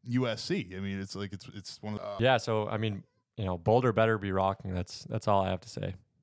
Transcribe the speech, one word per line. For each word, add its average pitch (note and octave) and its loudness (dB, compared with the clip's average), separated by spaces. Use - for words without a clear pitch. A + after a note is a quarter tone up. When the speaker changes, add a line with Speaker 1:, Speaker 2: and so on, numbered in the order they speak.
Speaker 1:
U B2 2
S G#2+ -2
C. A2+ -4
I F#2+ -6
mean, G2 -4
it's F#2+ -8
like, G2 -6
it's, F#2 -12
it's - -12
one G#2+ -6
of G#2 -6
the G2+ -4
Speaker 2:
Yeah, B2+ 6
so, A2 0
I A2 -4
mean, G#2+ -4
you G#2+ -4
know, F2+ -2
Boulder A2+ 4
better A2 4
be G2 -2
rocking. F#2+ 0
That's, - -6
that's - -4
all G2 4
I F#2 0
have F#2 -2
to - -18
say. F#2 -6